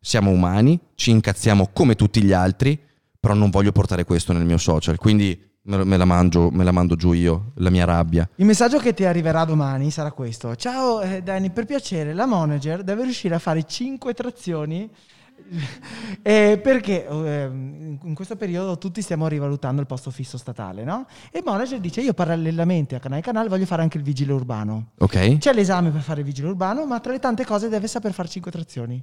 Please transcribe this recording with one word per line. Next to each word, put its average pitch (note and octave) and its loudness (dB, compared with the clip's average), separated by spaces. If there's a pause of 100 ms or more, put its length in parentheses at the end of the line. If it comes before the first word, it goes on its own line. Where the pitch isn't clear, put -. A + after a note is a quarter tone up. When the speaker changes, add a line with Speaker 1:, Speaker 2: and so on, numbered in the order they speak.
Speaker 1:
Siamo G2+ 2
umani, F#2+ 4 (160)
ci - -2
incazziamo G#2 4
come C3 4
tutti G#2+ 2
gli G2 6
altri, F#2+ 2 (420)
però G#2 2
non G#2 4
voglio G2 4
portare F2+ 2
questo F2 0
nel E2+ 2
mio E2+ 4
social, E2 2
quindi G2+ 2 (120)
me, G2 -2
me G2 4
la F2+ 6
mangio, F2 6
me F#2 2
la F2+ 4
mando F2+ 4
giù E2+ 2
io, E2+ 0
la F2+ 2
mia F2+ 4
rabbia. E2 2
Speaker 2:
Il F#3 2
messaggio A#3+ 4
che A#3 0
ti F#3+ -2
arriverà E3 2
domani C#3+ 0
sarà D3 -6
questo: A#2 -8
"Ciao, B3 -2
eh, F#3+ -4
Danny, F#3+ -2
per A3 -4
piacere, F3+ -4
la G#3+ 0
manager D#3+ -2
deve G3+ -4
riuscire A#3 -4
a E3+ 0
fare D#3+ -2
cinque B3+ -8
trazioni". F3 -8 (500)
<laughs> F3 -12 (260)
Eh, G#3 4
perché, G3+ 0
ehm, D3 -4
in, C#3+ -12
in E3 -8
questo F#3 -12
periodo F#3 -4
tutti F#3+ -8
stiamo D#3+ -2
rivalutando C#3+ -2
il C#3 -4
posto C3 -10
fisso B2+ -12
statale, A2 -12
no? G#3 -6 (240)
E - -8
il F4+ -10
manager B3 -4
dice: F3 -6
"Io B3+ 0
parallelamente E3 -2
a B2+ -8
Canale C3+ -8
Canale A3+ -2
voglio F#3+ 0
fare E3+ -2
anche D#3+ 0
il D3 -6
vigile C#3 -2
urbano". A2+ -4
Speaker 1:
Ok. G2+ 4
Speaker 2:
C'è C4 2
l'esame F#3 2
per D3+ -4
fare D3 -6
il C#3+ -4
vigile C#3 -6
urbano, G3 -4
ma A#3+ -4
tra B3 -6
le C4 -4
tante B3+ -2
cose G#3+ -2
deve G#3+ -2
saper G#3+ -4
fare F3 -8
cinque F3+ -12
trazioni. B2+ -8